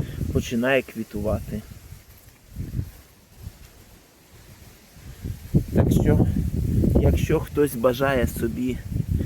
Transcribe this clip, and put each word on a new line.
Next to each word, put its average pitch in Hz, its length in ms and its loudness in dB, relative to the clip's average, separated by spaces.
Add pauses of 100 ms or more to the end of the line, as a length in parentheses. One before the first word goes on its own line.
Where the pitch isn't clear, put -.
(340)
починає 131 480 2
квітувати. 107 800 -4 (4000)
Так - 140 4
що, - 360 4 (720)
якщо 160 380 2
хтось 143 360 0
бажає 127 520 2
собі, 120 500 -4 (480)